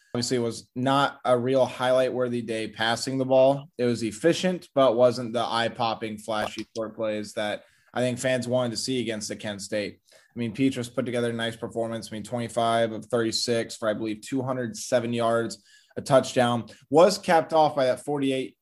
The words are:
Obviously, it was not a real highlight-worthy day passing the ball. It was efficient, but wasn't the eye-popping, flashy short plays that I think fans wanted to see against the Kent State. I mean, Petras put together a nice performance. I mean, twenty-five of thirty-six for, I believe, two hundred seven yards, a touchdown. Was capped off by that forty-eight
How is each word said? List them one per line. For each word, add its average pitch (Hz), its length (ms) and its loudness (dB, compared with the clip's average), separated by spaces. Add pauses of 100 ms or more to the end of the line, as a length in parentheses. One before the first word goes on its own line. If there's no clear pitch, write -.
(140)
Obviously, 120 220 -2
it 120 60 2
was 113 340 -6
not 135 480 0
a 127 140 4
real 127 280 2
highlight-worthy 127 760 0
day 110 260 -6
passing 117 500 -2
the 131 60 0
ball. 135 540 4
It 123 80 0
was 117 180 0
efficient, 165 720 0
but 120 220 6
wasn't 123 340 4
the 117 80 -2
eye-popping, 110 800 -2
flashy 107 580 -4
short 110 220 -8
plays 107 380 -4
that 104 280 -4 (300)
I 120 80 -2
think 123 180 -2
fans 127 260 0
wanted 123 260 -2
to 107 60 -8
see 131 220 -2
against 107 300 -4
the 107 80 -8
Kent 101 240 -8
State. 101 400 -6 (120)
I - 240 -20
mean, 117 160 -4
Petras 127 400 0
put 127 120 -2
together 120 240 -2
a 117 40 -4
nice 113 220 -4
performance. 113 560 -6
I 110 40 -10
mean, 104 80 -8
twenty-five 117 680 0
of 107 140 -10
thirty-six 113 720 -2
for, 113 100 -4
I 107 60 2
believe, 110 260 -6
two 135 220 -4
hundred 123 340 -4
seven 120 380 0
yards, 113 500 0 (320)
a 113 60 -8
touchdown. 120 640 2 (240)
Was 185 280 6
capped 165 360 2
off 151 200 4
by 135 120 2
that 127 180 0
forty-eight 135 580 -4